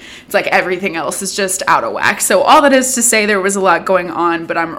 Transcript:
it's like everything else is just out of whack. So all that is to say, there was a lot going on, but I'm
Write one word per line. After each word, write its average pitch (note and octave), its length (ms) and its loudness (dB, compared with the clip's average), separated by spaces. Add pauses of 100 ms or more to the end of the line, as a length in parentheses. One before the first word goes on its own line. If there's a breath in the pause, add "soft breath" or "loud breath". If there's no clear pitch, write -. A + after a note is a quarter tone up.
(260 loud breath)
it's - 80 -18
like F#3+ 140 0
everything F3+ 500 -2
else D3 240 -6
is F#3+ 120 -8
just F#3+ 340 -4
out D#3 180 2
of G#2+ 80 -4
whack. G#2 280 -2
So G3 200 2
all D4+ 200 6
that C#4 120 4
is B3+ 220 2
to A#3+ 60 -2
say, A3 240 2
there G#3 140 0
was F#3+ 160 -2
a G3+ 60 -2
lot F3 240 2
going F3 260 0
on, E3+ 340 -2
but E3 120 -6
I'm E3 220 -4